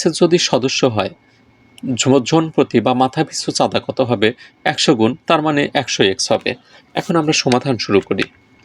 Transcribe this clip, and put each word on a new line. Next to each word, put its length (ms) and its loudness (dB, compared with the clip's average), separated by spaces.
যদি 200 4
সদস্য 460 -2
হয়, 260 0
জ-, 260 2
জন 240 2
প্রতি 300 0
বা 140 0
মাথা 300 0
পিছু 280 -10
চাঁদা 280 -2
কত 220 -8
হবে? 280 0
একশো 300 0
গুণ, 160 2
তার 160 2
মানে 200 0
একশো 300 -2
এক্স 280 0
হবে। 200 -2
এখন 200 -4
আমরা 180 0
সমাধান 440 0
শুরু 240 2
করি। 240 -4